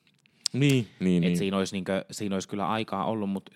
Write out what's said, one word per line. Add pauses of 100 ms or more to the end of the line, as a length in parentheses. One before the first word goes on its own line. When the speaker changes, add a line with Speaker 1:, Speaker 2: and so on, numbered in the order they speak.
(540)
Speaker 1:
Niin, (120)
niin,
Speaker 2:
Et
Speaker 1:
niin.
Speaker 2:
siinä
olisi
niinkö,
siinä
olisi
kyllä
aikaa
ollut,
mut